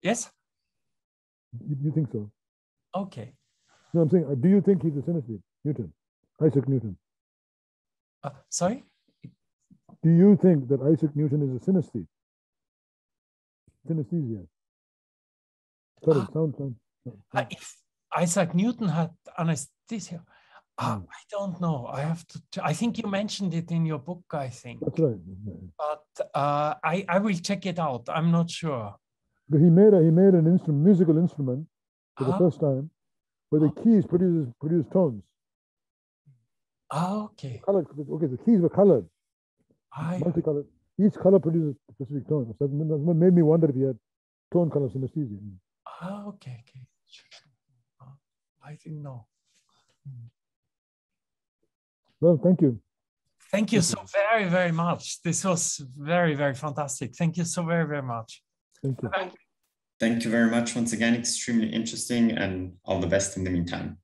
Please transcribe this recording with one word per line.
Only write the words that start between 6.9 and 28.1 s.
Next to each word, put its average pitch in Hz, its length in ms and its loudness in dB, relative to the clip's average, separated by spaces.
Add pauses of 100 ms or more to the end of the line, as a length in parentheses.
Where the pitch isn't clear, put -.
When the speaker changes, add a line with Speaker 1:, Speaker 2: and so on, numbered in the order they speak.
Speaker 1:
Uh, 143 80 -8 (180)
sorry? 208 340 -4 (1200)
Speaker 2:
Do 160 80 4
you 185 300 8
think 151 280 4
that 135 120 0
Isaac 147 340 0
Newton 147 280 0
is 127 180 -4
a 185 100 -2
synesthete? 123 360 -2 (1800)
Synesthesia. 139 580 -6 (1600)
Sorry, 156 180 4
Speaker 1:
Uh, 110 120 -4
Speaker 2:
sound, 156 240 -2
sound, 135 180 -8 (300)
sound. 117 120 -16 (160)
Speaker 1:
uh, 127 160 -2
if - 260 -18 (400)
Isaac 170 380 0
Newton 214 360 -2
had 165 220 -2 (260)
anesthesia, 170 840 -8 (540)
uh, - 200 -4
Speaker 2:
Hmm. 95 60 -12
Speaker 1:
I - 260 -20
don't 196 320 -8
know. 147 260 -2
I 135 140 -8
have 165 260 -6
to - 120 -18 (120)
ch-, - 120 -10
I 170 100 -2
think 226 240 -2
you 226 120 -6
mentioned 196 440 -4
it 165 160 -6
in 165 160 0
your 156 140 -4
book, 175 240 -12 (100)
I 143 160 -6
think. 120 300 -18
Speaker 2:
That's - 200 -6
right. 131 180 2 (600)
Speaker 1:
But, 151 280 -8 (280)
uh, 147 500 -2
I, 180 260 -2
I 180 100 2
will 208 180 -2
check 196 280 -6
it 175 120 -6
out. 135 320 -4
I'm 165 220 0